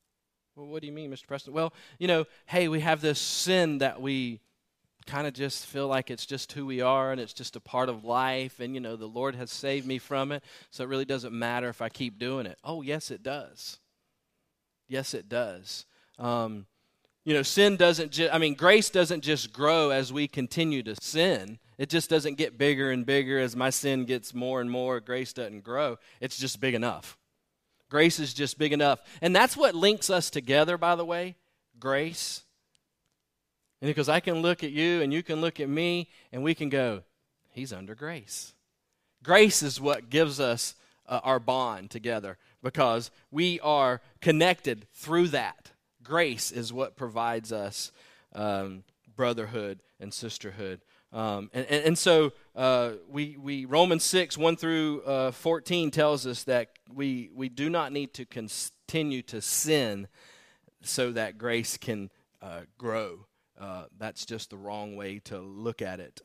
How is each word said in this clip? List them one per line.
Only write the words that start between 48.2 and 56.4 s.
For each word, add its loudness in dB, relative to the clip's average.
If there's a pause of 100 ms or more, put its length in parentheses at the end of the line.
um, -6 (320)
brotherhood -4 (180)
and -14
sisterhood. -10 (320)
Um, -6
and, -4
and, 0
and 4
so, 6 (240)
uh, 2 (160)
we, -6
we, -8
Romans 4
six, 2
one 4
through, -2
uh, 0
fourteen 0
tells 2
us -8